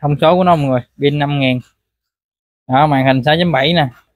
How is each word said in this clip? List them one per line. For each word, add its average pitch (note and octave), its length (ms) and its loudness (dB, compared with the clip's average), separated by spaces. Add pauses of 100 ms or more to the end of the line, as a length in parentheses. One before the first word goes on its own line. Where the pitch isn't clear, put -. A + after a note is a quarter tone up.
thông D3 200 -2
số D#3+ 160 4
của F#3 80 0
nó F3 120 4
mọi C#3+ 100 -2
người, C3 140 -2 (180)
pin C#3+ 200 0
năm C#3+ 220 -2
ngàn. B2+ 200 0 (1040)
Đó, C3+ 200 2
màn C3+ 200 0
hình C3 180 0
sáu D3+ 140 0
chấm F3 140 -2
bảy C3+ 200 0
nè. D#3 160 0 (280)